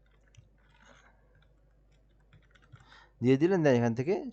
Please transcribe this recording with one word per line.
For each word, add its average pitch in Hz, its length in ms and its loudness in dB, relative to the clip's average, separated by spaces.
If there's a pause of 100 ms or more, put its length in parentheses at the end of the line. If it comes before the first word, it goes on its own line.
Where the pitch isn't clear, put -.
(3250)
দিয়ে 127 160 2
দিলেন, 175 260 0
then 143 100 4
এখান 117 220 0
থেকে 139 380 -4